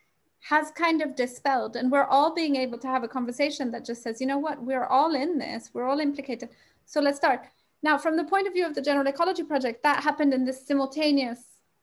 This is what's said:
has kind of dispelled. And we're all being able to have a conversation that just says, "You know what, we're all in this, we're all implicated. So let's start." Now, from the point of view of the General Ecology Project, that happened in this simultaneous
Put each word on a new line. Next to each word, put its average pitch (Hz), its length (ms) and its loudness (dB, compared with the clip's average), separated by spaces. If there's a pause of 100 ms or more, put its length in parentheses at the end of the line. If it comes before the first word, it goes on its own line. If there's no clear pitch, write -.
(420)
has 302 300 0
kind 330 300 0
of 269 140 -4
dispelled. 247 640 -2
And 254 120 0
we're 277 140 4
all 302 320 4
being 311 220 0
able 247 220 -4
to 269 80 -8
have 262 160 -2
a 226 40 -6
conversation 254 640 -2
that 233 140 -10
just 233 180 -8
says, 226 160 -8
"You 262 80 -2
know 277 120 0
what, 302 220 -6
we're 254 240 -2
all 302 300 4
in 294 220 0
this, 233 360 -6
we're 240 140 -4
all 277 140 0
implicated. 277 480 -4 (360)
So - 140 -4
let's - 180 2
start." 254 300 0 (360)
Now, 302 140 4
from 320 200 0
the 339 60 0
point 392 240 0
of 359 60 -4
view 359 120 2
of 311 80 -4
the 285 80 -4
General 277 240 2
Ecology 339 380 0
Project, 254 400 -2
that 285 200 2
happened 294 300 2
in 262 120 0
this 262 200 -6
simultaneous 277 760 0 (440)